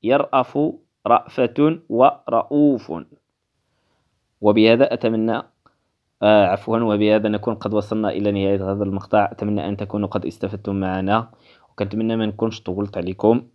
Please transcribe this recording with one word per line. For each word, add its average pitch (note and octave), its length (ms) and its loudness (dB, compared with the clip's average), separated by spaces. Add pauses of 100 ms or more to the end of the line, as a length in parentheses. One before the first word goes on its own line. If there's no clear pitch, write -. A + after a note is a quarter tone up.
يرأف، C3+ 560 0 (480)
رأفة، C#3+ 720 0 (100)
ورؤوف. B2+ 1040 0 (1500)
وبهذا A2+ 540 4
أتمنى، A2+ 480 -2 (800)
آه، G#2 240 6
عفوًا، G#2 320 -2
وبهذا G#2+ 500 2
نكون G#2+ 260 -4
قد G#2 200 -6
وصلنا G#2+ 340 -2
إلى G2+ 220 -2
نهاية G2 420 -2
هذا G2+ 120 -2
المقطع. G2 480 0
أتمنى G#2 360 -4
أن G2+ 80 -6
تكونوا G2+ 320 -6
قد G2 180 -6
استفدتم G2+ 480 -8
معنا، G2 560 -2 (420)
وكنتمنى A2 440 -4
ما A2 100 -2
نكونش A2 340 -6
طولت G2+ 360 -8
عليكم F#2+ 460 2 (120)